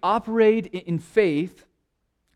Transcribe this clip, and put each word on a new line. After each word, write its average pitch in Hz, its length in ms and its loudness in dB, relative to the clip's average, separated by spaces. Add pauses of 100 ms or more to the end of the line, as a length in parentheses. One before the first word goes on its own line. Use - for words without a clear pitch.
operate 220 680 0
i-, 185 60 -8
in 170 220 -2
faith, 175 640 -2 (720)